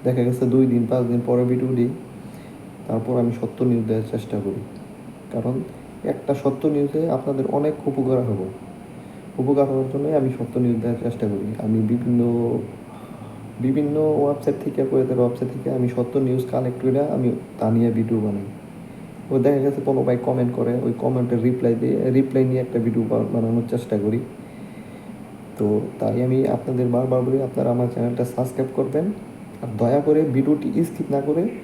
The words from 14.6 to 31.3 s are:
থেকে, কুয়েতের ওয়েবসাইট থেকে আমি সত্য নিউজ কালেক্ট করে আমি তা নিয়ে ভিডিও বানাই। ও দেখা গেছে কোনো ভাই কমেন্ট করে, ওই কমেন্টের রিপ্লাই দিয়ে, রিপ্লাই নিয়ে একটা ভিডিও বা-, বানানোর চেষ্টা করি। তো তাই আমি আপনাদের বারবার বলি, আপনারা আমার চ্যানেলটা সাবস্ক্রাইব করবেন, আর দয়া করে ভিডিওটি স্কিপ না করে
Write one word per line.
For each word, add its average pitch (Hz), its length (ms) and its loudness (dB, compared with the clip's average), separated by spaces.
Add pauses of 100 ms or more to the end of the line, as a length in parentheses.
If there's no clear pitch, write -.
থেকে, - 220 0
কুয়েতের 127 340 2
ওয়েবসাইট 123 320 2
থেকে 131 200 -4
আমি 123 180 2
সত্য 123 300 0
নিউজ 127 320 2
কালেক্ট 123 300 -2
করে 135 260 2
আমি 127 240 2 (280)
তা 110 120 2
নিয়ে 117 200 4
ভিডিও 110 280 2
বানাই। 101 260 -2 (880)
ও 135 80 2
দেখা 143 180 4
গেছে 139 280 2
কোনো 131 180 2
ভাই 123 220 2
কমেন্ট 123 300 2
করে, 120 280 0
ওই 120 160 0
কমেন্টের 123 440 2
রিপ্লাই 123 320 4
দিয়ে, 120 360 2
রিপ্লাই 131 340 4
নিয়ে 127 160 2
একটা 123 180 -2
ভিডিও 113 300 2
বা-, 113 240 0
বানানোর 113 360 2
চেষ্টা 120 280 0
করি। 107 220 2 (1400)
তো 104 240 2 (180)
তাই 117 240 0
আমি 131 240 4
আপনাদের 123 400 0
বারবার 127 340 2
বলি, 131 200 2
আপনারা 131 300 0
আমার 123 220 2
চ্যানেলটা 120 320 0
সাবস্ক্রাইব 131 500 -2
করবেন, 139 300 0 (560)
আর - 60 -8 (100)
দয়া 123 220 4
করে 151 220 4
ভিডিওটি 143 640 2
স্কিপ - 280 -4
না 139 100 2
করে 151 260 0 (160)